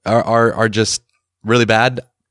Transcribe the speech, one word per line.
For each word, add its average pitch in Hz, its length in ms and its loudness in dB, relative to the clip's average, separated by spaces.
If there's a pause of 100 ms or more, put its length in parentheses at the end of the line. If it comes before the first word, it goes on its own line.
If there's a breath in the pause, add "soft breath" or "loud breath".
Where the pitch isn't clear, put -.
are, 113 160 0
are, 117 300 2
are 113 160 0
just 107 340 -4 (400)
really 117 220 2
bad? 113 340 0 (320)